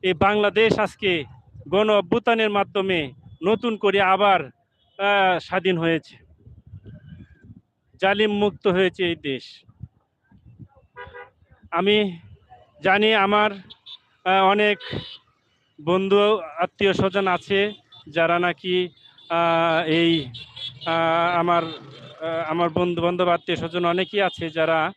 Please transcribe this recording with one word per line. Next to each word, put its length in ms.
এই 100
বাংলাদেশ 640
আজকে 460
গণ 220
অভ্যুত্থানের 600
মাধ্যমে 640
নতুন 340
করে 240
আবার, 440
আহ, 960
স্বাধীন 400
হয়েছে, 380
জালিম 320
মুক্ত 340
হয়েছে 380
এই 120
দেশ। 480
আমি 480
জানি 320
আমার, 380
আহ, 920
অনেক 340
বন্ধু 560
আত্মীয় 340
স্বজন 340
আছে 460
যারা 300
নাকি, 500
আহ, 580
এই, 400
আহ, 520
আমার, 260
আহ, 840
আমার 200
বন্ধু 320
বান্ধব 260
আত্মীয় 280
স্বজন 280
অনেকেই 380
আছে 280
যারা 460